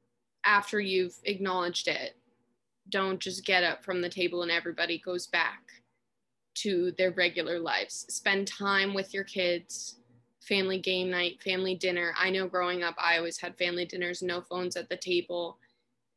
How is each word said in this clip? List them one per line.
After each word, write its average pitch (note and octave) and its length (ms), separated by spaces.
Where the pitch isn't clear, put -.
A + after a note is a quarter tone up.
after G#3 340
you've F#3+ 360
acknowledged F#3 640
it. C3+ 260
Don't F#3+ 300
just F#3+ 260
get F#3 180
up D#3+ 200
from F3+ 180
the F3 80
table F3 320
and E3+ 100
everybody E3+ 460
goes F3+ 300
back D#3+ 340
to F3+ 440
their F#3 140
regular F3 480
lives. A#2 500
Spend G3 360
time G3 480
with G3 200
your G3 100
kids, F3 760
family F#3+ 360
game F#3 320
night, F3 320
family F#3 340
dinner. F3 420
I F#3 120
know F#3+ 160
growing F3+ 380
up, E3+ 140
I E3+ 200
always E3+ 220
had - 180
family F3 280
dinners, F3 360
no F3+ 200
phones F3+ 340
at F3 140
the F#3 80
table. F3 640